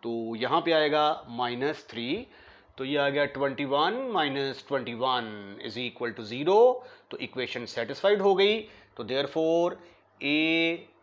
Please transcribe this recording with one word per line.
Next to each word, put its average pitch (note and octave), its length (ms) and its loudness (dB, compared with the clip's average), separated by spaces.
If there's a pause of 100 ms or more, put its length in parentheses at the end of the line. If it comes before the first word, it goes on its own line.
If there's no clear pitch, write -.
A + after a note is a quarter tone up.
तो A#2 340 -4
यहाँ B2 240 2
पे E3+ 120 0
आएगा D3+ 560 2
माइनस B2 640 -4
थ्री, C3 360 -6 (520)
तो C3 60 -6
ये C#3+ 140 -2
आ C#3+ 100 4
गया C#3+ 160 2 (100)
ट्वेंटी C3+ 300 -2
वन D3 300 2 (180)
माइनस C#3 560 -2
ट्वेंटी A#2+ 260 -4
वन A2 720 -4
is A2 120 -10
equal A#2+ 400 -6
to A2+ 120 -10
zero, D3+ 300 4 (500)
तो - 100 -12
इक्वेशन B2 460 -8
सेटिस्फाइड F#3+ 540 0
हो G3 140 6
गई। G3+ 260 4 (360)
तो A#2+ 80 -10
therefore D#3+ 680 0 (500)
A E3 560 2 (240)